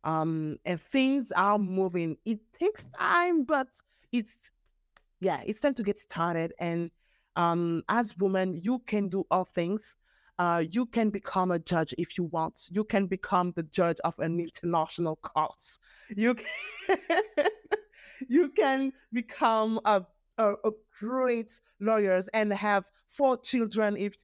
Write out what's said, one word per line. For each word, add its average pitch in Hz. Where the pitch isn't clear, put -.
Um, 160
and 170
things 269
are 202
moving. 180
It 220
takes 415
time, 349
but 262
it's, -
yeah, 175
it's 214
time 285
to 226
get 202
started. 165
And, 170
um, 170
as 220
women, 185
you 240
can 208
do 185
all 185
things. 180
Uh, 170
you 240
can 226
become 185
a 175
judge 165
if -
you 185
want. 160
You 208
can 196
become 180
the 165
judge 170
of 165
an 165
international 165
court. -
You 233
can, -
<laughs> 381
you 277
can 269
become 226
a, 214
a, 208
a 220
great 240
lawyers 202
and 214
have 202
four 262
children 220
if 202